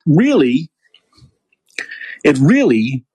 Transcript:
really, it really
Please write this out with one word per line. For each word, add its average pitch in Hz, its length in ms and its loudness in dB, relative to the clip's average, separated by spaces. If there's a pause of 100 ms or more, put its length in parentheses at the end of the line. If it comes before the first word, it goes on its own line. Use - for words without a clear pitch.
really, 160 640 0 (1500)
it 143 140 2
really 135 760 2